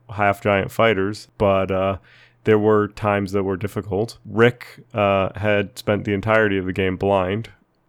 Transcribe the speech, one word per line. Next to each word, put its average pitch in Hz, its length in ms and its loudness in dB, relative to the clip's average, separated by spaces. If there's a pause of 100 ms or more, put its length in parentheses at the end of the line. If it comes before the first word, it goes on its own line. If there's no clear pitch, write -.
(120)
half 101 320 0
giant 98 280 0
fighters, 107 560 0 (120)
but, 95 320 2
uh, 95 260 -2 (460)
there 110 160 4
were 104 300 2
times 101 420 -2
that 101 100 -2
were 95 160 -4
difficult. 101 640 -6
Rick, 113 720 0
uh, 98 420 2
had 104 440 -2
spent 101 260 -2
the 104 80 -2
entirety 104 460 2
of 92 80 -4
the 92 60 -6
game 95 220 -2
blind, 98 540 -2 (400)